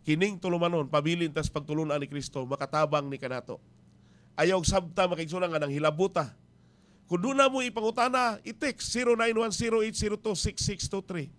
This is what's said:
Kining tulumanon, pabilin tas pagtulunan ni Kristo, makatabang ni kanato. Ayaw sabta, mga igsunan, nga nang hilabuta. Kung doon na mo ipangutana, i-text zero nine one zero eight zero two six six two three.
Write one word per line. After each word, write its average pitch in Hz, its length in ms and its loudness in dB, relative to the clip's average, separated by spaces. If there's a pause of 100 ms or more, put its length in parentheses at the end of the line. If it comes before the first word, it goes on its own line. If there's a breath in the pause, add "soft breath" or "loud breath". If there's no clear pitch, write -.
Kining 175 400 0
tulumanon, 170 480 0
pabilin 160 400 0
tas 151 160 -4
pagtulunan 151 560 -2
ni 139 80 -8
Kristo, 139 400 -6
makatabang 147 560 0
ni 139 160 -8
kanato. 123 400 -8 (720 soft breath)
Ayaw 180 320 4
sabta, 185 400 2
mga 165 160 -2
igsunan, 175 320 -2
nga 151 80 0
nang 143 80 -2
hilabuta. 151 640 0 (720 soft breath)
Kung 175 160 0
doon 269 160 0
na 269 80 8
mo 262 160 2
ipangutana, 233 800 0
i-text - 480 -6
zero 240 240 2
nine 226 240 2
one 220 160 0
zero 226 320 2
eight 220 80 -6
zero 208 240 -2
two 214 160 -4
six - 320 -2
six 202 240 -4
two 196 160 -4
three. 165 340 -6